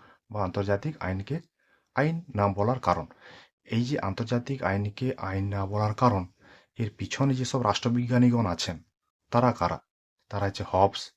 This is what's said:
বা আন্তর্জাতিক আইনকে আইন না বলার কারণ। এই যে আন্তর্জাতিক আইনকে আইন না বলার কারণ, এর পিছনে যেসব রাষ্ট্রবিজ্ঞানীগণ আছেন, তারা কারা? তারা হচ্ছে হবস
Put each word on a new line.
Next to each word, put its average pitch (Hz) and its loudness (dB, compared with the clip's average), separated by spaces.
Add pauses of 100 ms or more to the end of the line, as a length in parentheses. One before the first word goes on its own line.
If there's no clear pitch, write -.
(320)
বা 104 -2
আন্তর্জাতিক 101 -2
আইনকে 98 -4 (560)
আইন 160 0 (140)
না 101 4
বলার 104 0
কারণ। 85 2 (580)
এই 117 0
যে 139 -2
আন্তর্জাতিক 120 -2
আইনকে 104 -2
আইন 98 -4
না 98 -2
বলার 104 0
কারণ, 101 2 (500)
এর 110 -4
পিছনে 135 0
যেসব 127 -2
রাষ্ট্রবিজ্ঞানীগণ 120 4
আছেন, 85 -4 (480)
তারা 120 4
কারা? - 0 (500)
তারা 101 -2
হচ্ছে 98 -4
হবস - 2